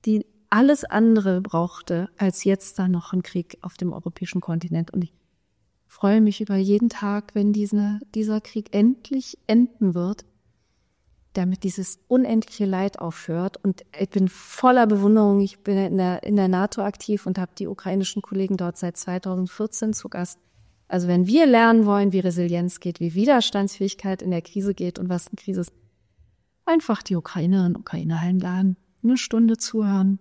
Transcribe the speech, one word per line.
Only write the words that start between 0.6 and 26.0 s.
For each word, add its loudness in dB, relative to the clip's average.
andere 4
brauchte, -4
als -2
jetzt 0
da 0
noch -2
einen -2
Krieg -8
auf -14
dem -4
europäischen -8
Kontinent. -4
Und -2
ich -8
freue 2
mich 2
über -4
jeden 2
Tag, -6
wenn 2
diese, 0
dieser -2
Krieg -10
endlich -2
enden 2
wird, -4
damit -2
dieses -6
unendliche 0
Leid -4
aufhört. -6
Und -2
ich -2
bin 2
voller 2
Bewunderung. 4
Ich -4
bin 0
in 0
der, -2
in 0
der 4
nato 0
aktiv -4
und -4
habe -6
die -6
ukrainischen -4
Kollegen -4
dort -6
seit -6
zweitausendvierzehn -4
zu -10
Gast. -8
Also -2
wenn 2
wir 6
lernen 6
wollen, 2
wie 0
Resilienz -2
geht, -8
wie -4
Widerstandsfähigkeit 0
in -2
der -2
Krise -4
geht -6
und -4
was -4
eine -12
Krise -6
ist, -8